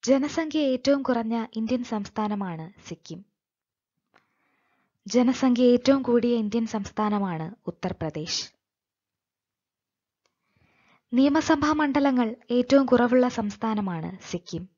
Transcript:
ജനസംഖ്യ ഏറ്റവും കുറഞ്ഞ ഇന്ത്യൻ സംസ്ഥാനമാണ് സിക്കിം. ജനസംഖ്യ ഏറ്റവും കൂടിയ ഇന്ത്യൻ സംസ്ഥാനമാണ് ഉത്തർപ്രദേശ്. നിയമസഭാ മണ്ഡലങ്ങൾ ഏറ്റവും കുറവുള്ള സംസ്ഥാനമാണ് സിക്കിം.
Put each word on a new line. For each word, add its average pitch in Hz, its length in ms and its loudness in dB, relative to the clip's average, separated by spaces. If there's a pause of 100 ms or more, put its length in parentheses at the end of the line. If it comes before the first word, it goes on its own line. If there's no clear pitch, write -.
ജനസംഖ്യ 294 540 0
ഏറ്റവും 269 420 0
കുറഞ്ഞ 233 520 -2
ഇന്ത്യൻ 233 300 -2
സംസ്ഥാനമാണ് 202 880 -6 (160)
സിക്കിം. 170 360 -14 (1800)
ജനസംഖ്യ 247 580 2
ഏറ്റവും 247 380 4
കൂടിയ 240 340 2
ഇന്ത്യൻ 226 300 -2
സംസ്ഥാനമാണ് 196 880 -4 (100)
ഉത്തർപ്രദേശ്. 165 800 -6 (2750)
നിയമസഭാ 294 600 2
മണ്ഡലങ്ങൾ 277 640 0 (140)
ഏറ്റവും 247 360 4
കുറവുള്ള 247 420 4
സംസ്ഥാനമാണ് 202 920 -4 (120)
സിക്കിം. 175 480 -8